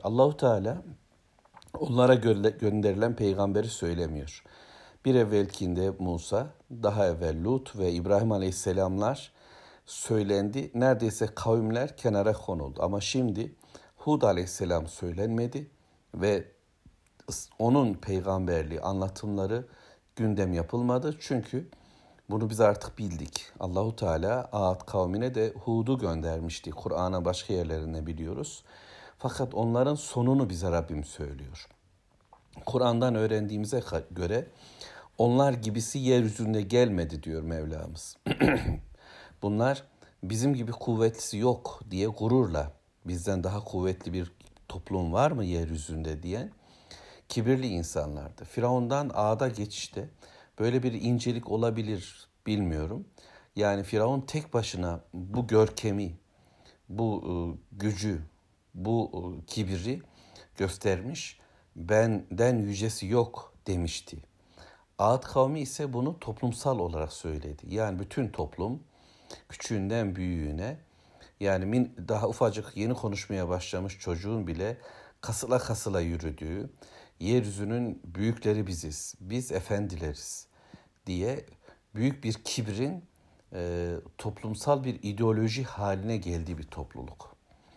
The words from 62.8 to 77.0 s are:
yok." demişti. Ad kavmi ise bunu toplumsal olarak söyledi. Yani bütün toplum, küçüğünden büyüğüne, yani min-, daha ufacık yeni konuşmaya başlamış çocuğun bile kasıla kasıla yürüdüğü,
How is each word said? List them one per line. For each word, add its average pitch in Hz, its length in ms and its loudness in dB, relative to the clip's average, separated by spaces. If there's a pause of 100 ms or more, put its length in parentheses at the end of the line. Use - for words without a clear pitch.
yok." 117 460 0 (140)
demişti. 87 500 -4 (840)
Ad 117 240 4
kavmi 139 360 2
ise 135 340 -6
bunu 139 260 -2
toplumsal 120 600 -2
olarak 80 340 -2
söyledi. 73 540 -8
Yani 101 320 -2
bütün 110 300 -4
toplum, 110 540 -6 (640)
küçüğünden 101 680 -2
büyüğüne, 90 600 -4 (640)
yani 95 260 2
min-, 120 420 0
daha 110 200 0
ufacık 107 500 0
yeni 110 160 0
konuşmaya 98 560 -4
başlamış 92 500 -4
çocuğun 95 480 -4
bile 95 300 -4 (440)
kasıla 120 380 2
kasıla 101 420 -2
yürüdüğü, 85 680 -4 (500)